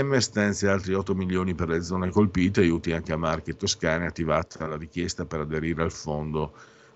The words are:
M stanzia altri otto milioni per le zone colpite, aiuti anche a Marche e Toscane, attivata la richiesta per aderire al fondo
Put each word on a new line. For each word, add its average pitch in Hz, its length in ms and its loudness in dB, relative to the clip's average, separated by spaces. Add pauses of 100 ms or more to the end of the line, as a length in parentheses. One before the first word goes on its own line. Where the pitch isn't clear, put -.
M 139 160 2
stanzia 101 540 2
altri 92 200 0
otto 98 220 0
milioni 92 400 0
per 82 140 -2
le 82 120 2
zone 92 300 -2
colpite, 98 500 4
aiuti 82 320 4
anche 82 220 -2
a - 20 -2
Marche 80 360 -2
e 76 40 -8
Toscane, 85 480 -2
attivata 80 640 -2
la 78 100 -6
richiesta 85 480 -6
per 78 160 -6
aderire 78 420 -2
al 82 80 0
fondo 76 600 -4 (440)